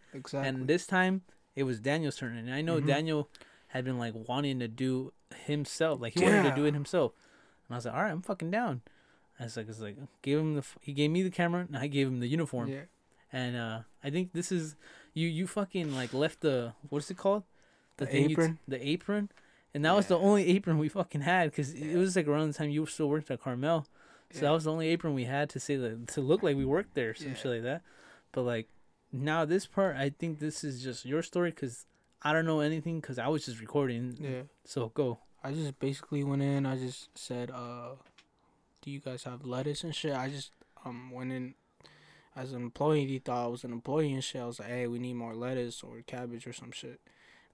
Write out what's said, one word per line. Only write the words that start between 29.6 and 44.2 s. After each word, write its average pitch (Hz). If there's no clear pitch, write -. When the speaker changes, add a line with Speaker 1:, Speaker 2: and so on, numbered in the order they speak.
Speaker 2:
part, 190
I 139
think 160
this 151
is 131
just 127
your 151
story 175
'cause -
I 151
don't 160
know 156
anything 156
'cause 123
I 120
was 151
just 117
recording. 123
Speaker 1:
Yeah. 131
Speaker 2:
So 117
go. 123
Speaker 1:
I 139
just 151
basically 139
went 139
in. 139
I 131
just 127
said, 123
uh, 120
"Do 143
you 139
guys 127
have 127
lettuce 135
and 160
shit?" 151
I 135
just, 139
um, 123
went 127
in 127
as 131
an 123
employee. 143
They 135
thought 120
I -
was 120
an 123
employee 139
and 131